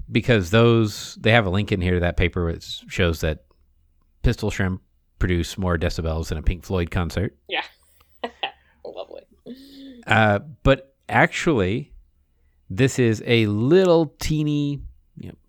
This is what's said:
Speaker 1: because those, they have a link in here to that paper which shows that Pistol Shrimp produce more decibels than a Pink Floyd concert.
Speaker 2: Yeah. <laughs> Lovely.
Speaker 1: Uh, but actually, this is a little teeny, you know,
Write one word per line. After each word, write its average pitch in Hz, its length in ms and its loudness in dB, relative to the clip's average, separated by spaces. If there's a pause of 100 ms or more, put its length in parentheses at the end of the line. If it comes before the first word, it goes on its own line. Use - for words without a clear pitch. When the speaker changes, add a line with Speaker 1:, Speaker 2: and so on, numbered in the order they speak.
(100)
Speaker 1:
because 110 400 2
those, 113 680 2
they 110 120 0
have 117 120 4
a 92 60 -2
link 104 220 -2
in 95 100 -2
here 90 100 2
to 90 80 2
that 87 160 -2
paper 87 300 0
which - 420 -8
shows 85 320 0
that 78 240 -4 (800)
Pistol 110 280 0
Shrimp 95 320 -4 (360)
produce 87 400 -2
more 90 200 -2
decibels 80 500 -4
than 82 100 -6
a 73 40 -10
Pink 85 220 -2
Floyd 90 260 -4
concert. 90 460 -4 (120)
Speaker 2:
Yeah. 160 140 -6 (600)
<laughs> - 640 -12
Lovely. - 380 -16 (840)
Speaker 1:
Uh, 107 340 2 (220)
but - 320 0 (140)
actually, 123 840 0 (800)
this 123 280 0
is 113 280 2
a 117 200 4
little 160 760 4
teeny, 147 600 -2 (340)
you 143 120 -14
know, 85 60 -16 (140)